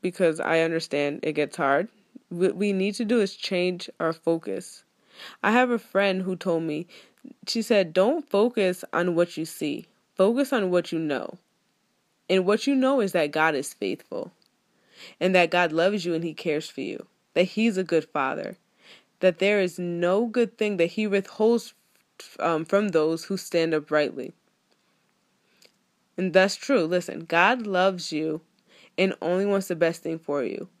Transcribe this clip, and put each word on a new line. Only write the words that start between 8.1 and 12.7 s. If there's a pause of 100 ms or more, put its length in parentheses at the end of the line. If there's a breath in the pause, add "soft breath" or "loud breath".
focus
on
what
you
see. (300)
Focus
on
what
you
know. (920)
And
what
you